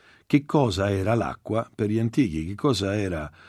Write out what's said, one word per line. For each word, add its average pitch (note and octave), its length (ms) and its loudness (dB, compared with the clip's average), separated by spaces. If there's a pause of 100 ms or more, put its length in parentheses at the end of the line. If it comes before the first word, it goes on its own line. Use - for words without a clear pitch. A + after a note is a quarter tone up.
(260)
che D3 200 2
cosa G2+ 440 2
era G2 240 0
l'acqua A2 600 -4
per G#2 140 -2
gli A2 100 0
antichi, A2+ 460 0
che G2 100 -8
cosa G2+ 420 0
era F2 320 -4 (200)